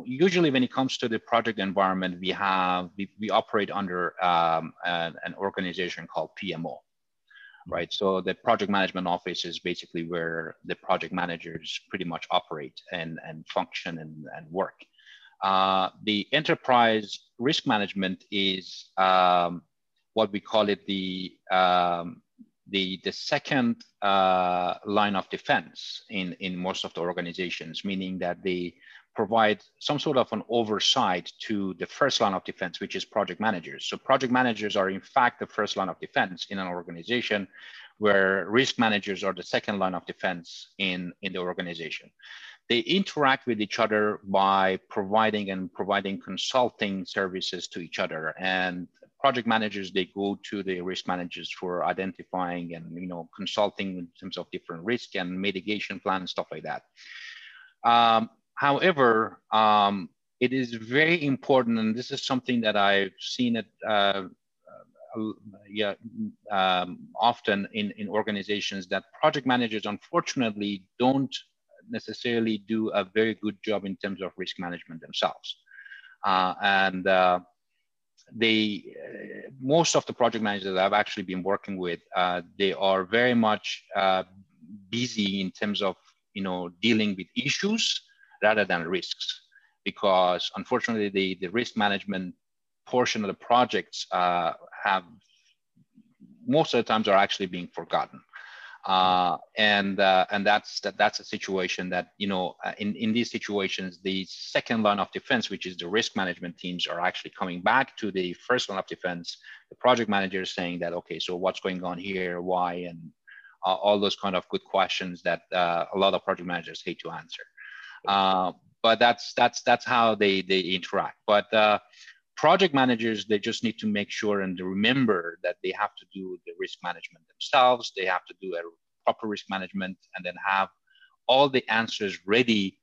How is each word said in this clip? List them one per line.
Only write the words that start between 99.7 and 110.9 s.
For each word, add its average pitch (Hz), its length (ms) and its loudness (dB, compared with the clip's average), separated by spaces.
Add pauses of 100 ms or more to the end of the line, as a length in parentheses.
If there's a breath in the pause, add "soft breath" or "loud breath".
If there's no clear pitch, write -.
uh, 95 320 6
and 101 160 0
that's, 104 320 2
that, 98 180 -6
that's 104 220 2
a - 60 -14
situation 92 640 -4
that, 90 180 -4 (100)
you 101 80 -4
know, 92 380 -2
uh, 95 140 -4
in, 104 180 -4
in 110 160 -2
these 113 180 0
situations, 98 720 -4
the 95 280 -4
second - 520 -4
line 101 160 4
of 95 140 -2
defense, 113 380 -2
which 98 160 -8
is 92 100 -8
the 87 100 -8
risk 104 300 -2
management 90 420 -6
teams, 90 300 -6
are 85 140 -6
actually 90 360 -4
coming 90 240 -6
back 120 360 2
to 104 140 -4
the 92 220 -2
first - 360 -2
line 95 100 -4
of 92 80 -6
defense, 87 500 -8 (320 loud breath)
the - 60 -20
project 117 340 4
manager 98 340 0
is - 120 -8
saying 87 240 -4
that, 85 140 -4